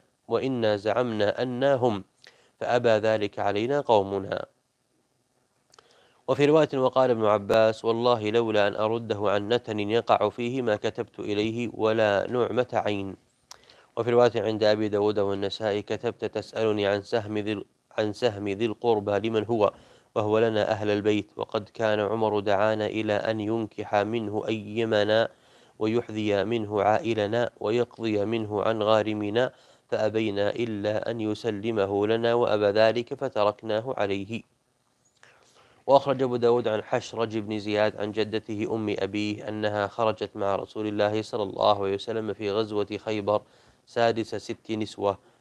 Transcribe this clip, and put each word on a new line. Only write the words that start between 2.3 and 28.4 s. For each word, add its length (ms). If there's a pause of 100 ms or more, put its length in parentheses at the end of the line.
فأبى 300
ذلك 500
علينا 420
قومنا." 640 (1800)
وفي 180
رواية 280
وقال 380
ابن 140
عباس: 600
"والله 440
لولا 380
أن 80
أرده 560
عن 180
نتن 300
يقع 500
فيه 320
ما 140
كتبت 440
إليه 540
ولا 560
نعمة 440
عين." 420 (840)
وفي 140
رواية 240
عند 280
أبي 260
داود 300
والنسائي: 640
"كتبت 440
تسألني 640
عن 140
سهم 360
ذي 160
ال-، 120 (320)
عن 160
سهم 360
ذي 160
القربى 640
لمن 160
هو، 280 (420)
وهو 240
لنا 320
أهل 180
البيت، 460
وقد 340
كان 300
عمر 400
دعانا 460
إلى 280
أن 260
ينكح 560
منه 520
أيمنا، 800 (500)
ويحذي 640
منه 380
عائلنا، 680 (100)
ويقضي 640
منه 380